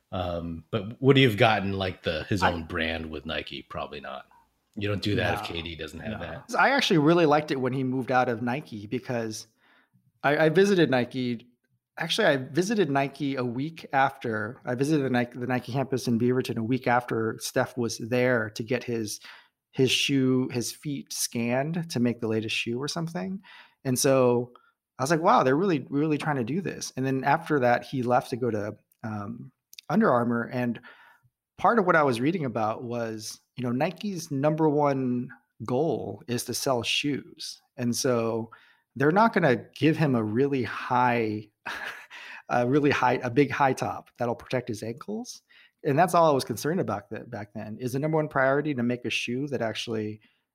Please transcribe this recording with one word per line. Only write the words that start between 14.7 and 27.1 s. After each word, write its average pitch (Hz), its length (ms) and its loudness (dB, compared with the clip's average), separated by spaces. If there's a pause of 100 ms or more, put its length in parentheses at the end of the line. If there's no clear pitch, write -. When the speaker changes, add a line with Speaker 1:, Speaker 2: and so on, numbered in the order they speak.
Speaker 2:
visited 139 280 2
the 131 60 0
Nike, 123 280 0
the 123 80 -6
Nike 123 280 -4
campus 131 340 -2
in 117 100 2
Beaverton 123 400 0
a 113 60 -4
week 123 240 -2
after 117 520 0
Steph - 380 -4
was 117 200 -4
there 123 540 0
to 117 120 -8
get 120 220 -4
his, 113 340 -6 (520)
his 131 200 2
shoe, 131 640 2
his 120 180 -4
feet 147 400 -8
scanned 139 800 -2
to 127 100 -2
make 120 220 0
the 113 80 -2
latest 110 260 -2
shoe 120 260 -4
or 147 60 -6
something. 175 540 -6 (420)
And 127 160 0
so 123 540 4 (440)
I 127 60 -4
was 143 80 0
like, 160 100 2
"Wow, 202 220 6
they're 131 120 4
really, 165 340 0
really 147 280 0
trying 147 200 -2
to 120 80 -2
do 151 160 -4
this." - 340 -8
And 131 100 -2
then 135 200 -2